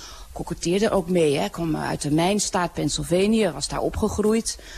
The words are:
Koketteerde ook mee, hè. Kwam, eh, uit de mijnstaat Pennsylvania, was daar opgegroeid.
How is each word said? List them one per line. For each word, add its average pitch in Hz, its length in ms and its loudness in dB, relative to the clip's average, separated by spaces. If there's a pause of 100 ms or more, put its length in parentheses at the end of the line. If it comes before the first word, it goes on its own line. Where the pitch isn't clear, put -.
(320)
Koketteerde 175 580 0
ook 180 180 2
mee, 160 300 4
hè. 202 100 0
Kwam, 165 260 -2
eh, 151 140 -2
uit 151 140 -4
de 147 80 -4
mijnstaat 175 600 2
Pennsylvania, 175 800 2
was 139 160 -6
daar 143 120 -4
opgegroeid. 214 760 0 (200)